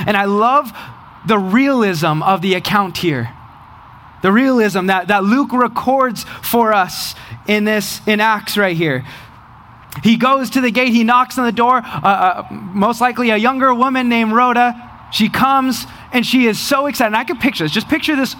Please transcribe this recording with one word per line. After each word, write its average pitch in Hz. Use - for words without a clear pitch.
And 208
I 202
love 226
the 208
realism 190
of 190
the 190
account 180
here. 131
The 185
realism 214
that, 185
that 202
Luke 247
records 247
for 226
us 180
in 208
this, 208
in 214
Acts 214
right 196
here. 143
He 226
goes 262
to 262
the 247
gate, 247
he 233
knocks 247
on 254
the 233
door, 240
uh, 180
uh, 185
most 202
likely 240
a 214
younger 254
woman 254
named 226
Rhoda. 240
She -
comes 262
and 247
she 247
is 214
so 285
excited. 254
And 214
I 247
can 277
picture 240
this. 151
Just 180
picture 214
this 262